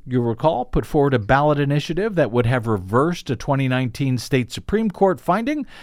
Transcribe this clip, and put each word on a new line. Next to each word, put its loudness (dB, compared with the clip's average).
you 0
recall, 0
put -2
forward 2
a 2
ballot 2
initiative -2
that 2
would 2
have 0
reversed 0
a 0
twenty -2
nineteen -2
state -2
Supreme -2
Court 2
finding -2